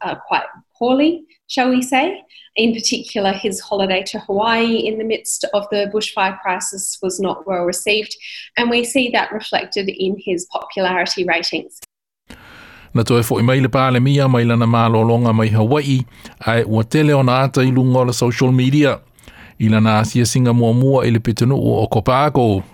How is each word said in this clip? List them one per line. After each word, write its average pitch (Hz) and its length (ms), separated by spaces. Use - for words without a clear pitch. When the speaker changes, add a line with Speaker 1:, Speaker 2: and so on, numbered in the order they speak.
Speaker 1:
uh, 185 140
quite - 340
poorly, 285 480
shall 254 220
we 254 140
say. 285 400
In 226 160
particular, 208 640
his 190 260
holiday 196 440
to - 160
Hawaii 226 560
in 220 80
the 220 80
midst - 480
of 202 180
the 202 220
bushfire 196 480
crisis 190 600
was 185 180
not 180 260
well 180 200
received, 208 500
and 240 140
we 240 120
see 240 280
that 220 200
reflected 196 600
in 190 340
his 180 260
popularity 185 760
ratings. 170 540
Speaker 2:
Na 117 80
toe 120 200
fo 117 160
i 107 40
mai 131 180
le 131 80
pālemia 131 600
mai 120 140
lana 117 200
mālolonga 117 680
mai 110 140
Hawaii, 131 520
ai 117 180
ua 110 200
tele 151 280
ona 131 300
ata 135 180
i 131 100
lunga 127 280
o 127 60
le 123 100
social 127 380
media. 131 480
I 110 80
lana 110 300
asia 110 260
singa 120 300
mua 117 180
mua 131 320
i 120 60
le 117 80
pitunu 120 420
o 110 260
Okopago, 127 880